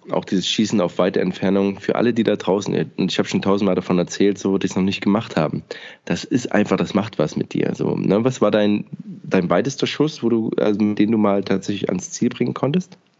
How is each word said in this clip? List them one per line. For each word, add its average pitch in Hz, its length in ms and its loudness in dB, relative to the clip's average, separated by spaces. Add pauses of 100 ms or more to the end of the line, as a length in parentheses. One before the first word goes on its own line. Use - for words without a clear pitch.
auch 92 140 -2
dieses 90 240 -2
Schießen 107 320 0
auf 87 200 0
weite 92 200 2
Entfernung 98 600 0
für - 140 -2
alle, 117 180 2
die 113 100 2
da 104 140 2
draußen, 95 360 0 (220)
und 92 160 0
ich - 80 0
habe 104 80 -2
schon 95 140 0
tausendmal 98 340 2
davon 90 220 0
erzählt, 98 400 2
so, 98 200 2
die 95 100 -2
es - 100 -10
noch 92 60 4
nicht 98 180 0
gemacht 101 340 0
haben. 80 280 -2 (420)
Das - 180 -4
ist - 300 -2
einfach, 98 240 2
das 87 160 -2
macht 104 260 -2
was 78 160 -2
mit - 180 -6
dir, - 220 0
so, - 220 -2
ne? 101 260 2
Was 127 160 -2
war 104 120 4
dein, 104 340 2 (380)
dein 95 260 0
weitester - 360 0
Schuss, 147 380 -2
wo 117 60 0
du, 113 260 0
also 104 240 2
mit 104 180 2
dem 104 140 2
du 113 60 4
mal 101 260 4
tatsächlich 98 460 -2
ans 92 220 -4
Ziel 120 180 -2
bringen 123 240 -2
konntest? 151 440 -2 (220)